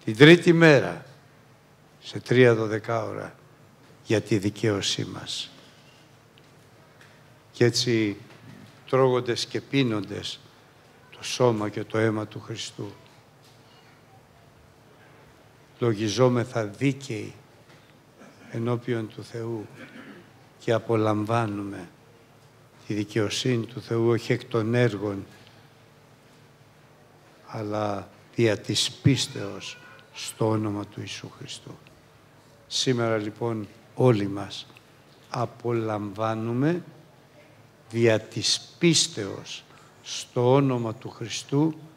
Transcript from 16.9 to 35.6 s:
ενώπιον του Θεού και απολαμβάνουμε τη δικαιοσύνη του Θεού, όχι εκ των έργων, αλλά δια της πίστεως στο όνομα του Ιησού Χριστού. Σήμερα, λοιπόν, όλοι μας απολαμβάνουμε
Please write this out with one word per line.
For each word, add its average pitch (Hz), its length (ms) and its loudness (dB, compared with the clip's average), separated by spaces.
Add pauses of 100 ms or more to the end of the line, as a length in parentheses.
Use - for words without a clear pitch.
ενώπιον 117 540 -4
του - 160 -16
Θεού 113 420 -10 (920)
και - 140 -2
απολαμβάνουμε 107 1160 0 (1000)
τη 110 80 -4
δικαιοσύνη 107 680 -2
του - 160 -14
Θεού, 117 280 0
όχι 117 240 0
εκ 113 120 -2
των 113 300 -2
έργων, 104 520 0 (2250)
αλλά 104 600 -6 (260)
δια 110 240 4
της - 320 -2
πίστεως 104 880 -4 (360)
στο - 340 -4
όνομα 107 360 -2
του 101 160 -14
Ιησού - 380 -12
Χριστού. - 400 -16 (880)
Σήμερα, 117 500 0
λοιπόν, 110 520 -6 (260)
όλοι 113 340 4
μας 98 380 -10 (600)
απολαμβάνουμε 113 1500 -2 (1080)